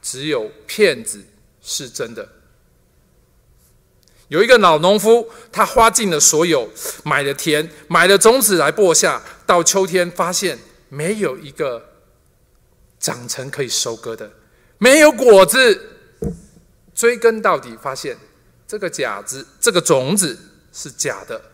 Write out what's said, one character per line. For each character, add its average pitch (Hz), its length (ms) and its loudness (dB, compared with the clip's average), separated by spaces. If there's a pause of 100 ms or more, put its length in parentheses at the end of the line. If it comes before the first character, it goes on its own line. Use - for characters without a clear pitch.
只 131 240 -12
有 120 260 -6 (140)
骗 156 360 0
子 101 220 -14 (380)
是 - 260 -12
真 117 260 -12
的。 107 140 -16 (2000)
有 165 160 0
一 - 20 -2
个 240 120 6
老 175 200 6
农 185 220 2
夫， 226 300 2 (200)
他 208 140 0
花 226 260 4
尽 214 200 -4
了 151 100 -2
所 156 240 2
有， 143 260 0 (320)
买 143 200 -2
了 139 100 -4
田， 151 340 -2 (220)
买 170 180 2
了 196 120 6
种 233 200 4
子 208 200 0
来 147 120 2
播 190 240 2
下， 165 280 -2 (240)
到 175 180 2
秋 196 220 0
天 175 240 -2
发 170 200 -6
现 175 280 -6 (320)
没 170 300 -6
有 135 180 -6
一 139 140 -20
个 127 420 -10 (1040)
长 123 260 -10
成 131 240 -12
可 143 120 -10
以 123 60 -8
收 113 280 -6
割 113 180 -12
的， 107 160 -18 (460)
没 262 220 4
有 302 120 8
果 214 360 6
子。 247 340 2 (1160)
追 240 220 0
根 226 240 0
到 190 180 -2
底， 120 220 -14
发 135 140 -10
现 131 240 -12 (500)
这 214 100 -12
个 185 120 -6
假 107 320 -8
子， 131 240 -14 (120)
这 226 140 -2
个 175 80 0
种 139 340 0
子 190 240 -4 (360)
是 - 180 -16
假 101 320 -10
的。 110 160 -14 (140)